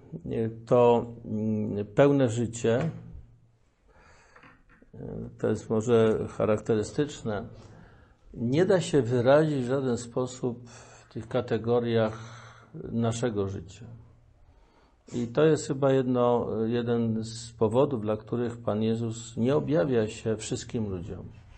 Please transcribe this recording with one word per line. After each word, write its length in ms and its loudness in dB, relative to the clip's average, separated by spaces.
yy, 260 -2
to, 400 6
yy, 100 -4
pełne 440 4
życie, 600 -2
yy, 60 -18
to 80 -2
jest 220 -2
może 580 4
charakterystyczne, 1200 -2
nie 320 0
da 160 4
się 200 2
wyrazić 600 4
w 40 -4
żaden 300 0
sposób 720 -6
w 440 -20
tych 140 -10
kategoriach 920 0
naszego 560 0
życia. 380 -10
I 140 -4
to 180 2
jest 220 2
chyba 240 2
jedno, 560 2
jeden 580 0
z 300 -12
powodów, 480 2
dla 160 -2
których 400 -4
Pan 260 -2
Jezus 540 -4
nie 180 2
objawia 520 0
się 300 -4
wszystkim 520 -6
ludziom. 400 -8